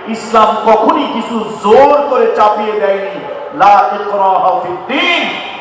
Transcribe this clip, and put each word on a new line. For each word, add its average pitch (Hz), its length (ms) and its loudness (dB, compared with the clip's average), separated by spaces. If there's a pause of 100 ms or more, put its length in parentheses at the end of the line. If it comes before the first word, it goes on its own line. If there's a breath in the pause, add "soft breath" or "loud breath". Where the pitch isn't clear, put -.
ইসলাম 220 480 0 (100)
কখনই 247 400 2
কিছু 226 380 -6 (180)
জোর 269 360 6 (120)
করে 226 260 0
চাপিয়ে 214 440 0
দেয়নি। 196 400 -2 (380)
লা 202 360 4
ইকরাহা 190 680 0
ফিদ্দীন, 254 640 -4 (320)